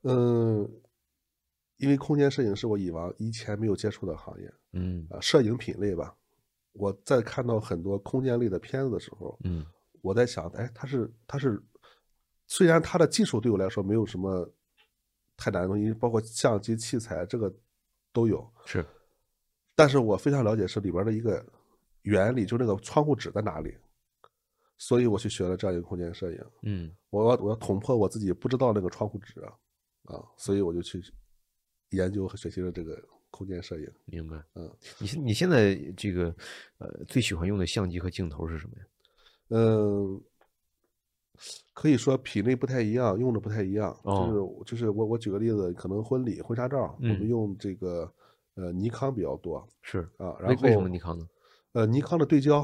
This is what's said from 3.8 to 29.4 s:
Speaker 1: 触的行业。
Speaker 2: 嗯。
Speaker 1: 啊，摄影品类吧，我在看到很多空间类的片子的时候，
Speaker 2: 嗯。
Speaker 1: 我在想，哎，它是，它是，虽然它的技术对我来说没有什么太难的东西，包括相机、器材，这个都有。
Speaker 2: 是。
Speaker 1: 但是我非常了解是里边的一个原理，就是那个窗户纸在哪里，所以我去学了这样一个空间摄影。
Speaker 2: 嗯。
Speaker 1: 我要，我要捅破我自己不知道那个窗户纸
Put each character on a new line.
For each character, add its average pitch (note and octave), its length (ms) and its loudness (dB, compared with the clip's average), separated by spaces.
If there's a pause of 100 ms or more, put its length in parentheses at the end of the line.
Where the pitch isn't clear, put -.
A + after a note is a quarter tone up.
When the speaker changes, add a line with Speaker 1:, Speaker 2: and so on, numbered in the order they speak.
Speaker 1:
触 - 160 -10
的 D#2+ 100 -4
行 - 240 -16
业。 F#2 140 -18 (200)
Speaker 2:
嗯。 F2+ 360 -4
Speaker 1:
啊， - 100 -10
摄 D3 220 4
影 A2+ 140 2
品 - 240 -6
类 G2 160 0
吧， D2+ 180 -8 (600)
我 G2 300 -4
在 C3 160 4
看 A#2+ 240 -4
到 A#2 140 0
很 F2+ 240 -4
多 G2 160 -2
空 C3 240 -4
间 B2 160 0
类 A#2+ 100 0
的 F#2 80 -2
片 C3+ 280 -4
子 C3+ 40 -2
的 G2 120 -2
时 - 180 -18
候， - 240 -12
Speaker 2:
嗯。 E2+ 240 -4 (340)
Speaker 1:
我 F#2+ 140 -2
在 B2 100 6
想， F2+ 260 -4
哎， - 220 -6
它 - 140 -12
是， A#2+ 260 -2 (140)
它 - 100 -8
是， B2 240 0 (840)
虽 - 180 4
然 E3 160 8
它 - 160 -4
的 E3+ 80 8
技 G#3 200 4
术 A2+ 160 0
对 A#2 100 2
我 G2 80 4
来 F#2+ 100 2
说 G2+ 140 -2
没 G2 120 2
有 A2 120 4
什 F#2+ 100 -8
么 F#2 320 -2 (880)
太 - 140 -2
难 F#2 120 -2
的 F#2 40 0
东 G2 100 0
西， G#2+ 160 0
包 A2+ 160 -2
括 A2+ 120 2
相 A2+ 400 0
机、 A2+ 160 -2
器 A2+ 240 -4
材， F2 260 -6
这 - 100 -6
个 G#2 160 -2 (600)
都 A#2 160 2
有。 F2 200 -2 (160)
Speaker 2:
是。 - 220 -6 (880)
Speaker 1:
但 D3+ 140 8
是 C3+ 120 4
我 G#2+ 160 2
非 C#3+ 120 0
常 C#3+ 140 2
了 A2 140 4
解 G2+ 100 0
是 G#2 140 -4
里 G2 100 -2
边 F2+ 160 0
的 A2 60 0
一 A2 80 -2
个 G#2+ 200 0 (640)
原 G2+ 320 4
理， A#2 100 2
就 A#2+ 140 -2
是 B2+ 60 2
那 - 20 2
个 G#2 140 2
窗 - 260 2
户 D3 80 2
纸 - 160 -8
在 G2+ 100 -4
哪 F2 200 -4
里， D#2 120 -8 (1040)
所 - 240 2
以 B2 60 4
我 G#2 100 2
去 G#2 120 -2
学 G2 180 -4
了 F#2 100 -2
这 G2 120 -2
样 F#2 40 0
一 F2 80 -2
个 E2+ 60 -10
空 F#2+ 100 -8
间 E2+ 160 -6
摄 F2 200 -8
影。 - 120 -14 (180)
Speaker 2:
嗯。 F#2 280 -6 (200)
Speaker 1:
我 G#2+ 200 4
要， B2 100 4
我 G2+ 100 -2
要 A2 40 0
捅 G#2 240 0
破 B2 180 0
我 G2+ 120 4
自 A2 100 -6
己 G2 140 0
不 - 160 -4
知 B2+ 80 0
道 B2 160 4
那 G#2 80 2
个 F2+ 100 -2
窗 - 180 -4
户 - 100 -10
纸 - 240 -18